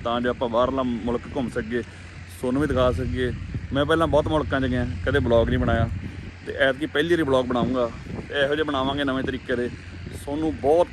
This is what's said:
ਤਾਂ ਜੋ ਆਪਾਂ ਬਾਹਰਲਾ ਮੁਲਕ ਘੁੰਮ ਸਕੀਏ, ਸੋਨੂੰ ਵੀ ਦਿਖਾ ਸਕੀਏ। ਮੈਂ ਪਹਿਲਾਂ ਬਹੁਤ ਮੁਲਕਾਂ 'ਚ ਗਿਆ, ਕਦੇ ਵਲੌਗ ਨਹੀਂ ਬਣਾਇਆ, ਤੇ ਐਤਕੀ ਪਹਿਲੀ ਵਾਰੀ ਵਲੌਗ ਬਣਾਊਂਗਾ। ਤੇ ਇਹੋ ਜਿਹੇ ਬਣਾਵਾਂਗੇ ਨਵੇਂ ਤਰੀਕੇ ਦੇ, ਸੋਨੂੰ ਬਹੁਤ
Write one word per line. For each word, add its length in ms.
ਤਾਂ 180
ਜੋ 80
ਆਪਾਂ 200
ਬਾਹਰਲਾ 340
ਮੁਲਕ 380
ਘੁੰਮ 140
ਸਕੀਏ, 320
ਸੋਨੂੰ 200
ਵੀ 60
ਦਿਖਾ 240
ਸਕੀਏ। 420
ਮੈਂ 120
ਪਹਿਲਾਂ 220
ਬਹੁਤ 200
ਮੁਲਕਾਂ 340
'ਚ 40
ਗਿਆ, 220
ਕਦੇ 140
ਵਲੌਗ 300
ਨਹੀਂ 100
ਬਣਾਇਆ, 300
ਤੇ 80
ਐਤਕੀ 320
ਪਹਿਲੀ 280
ਵਾਰੀ 100
ਵਲੌਗ 220
ਬਣਾਊਂਗਾ। 440
ਤੇ 140
ਇਹੋ 120
ਜਿਹੇ 80
ਬਣਾਵਾਂਗੇ 400
ਨਵੇਂ 200
ਤਰੀਕੇ 320
ਦੇ, 140
ਸੋਨੂੰ 300
ਬਹੁਤ 380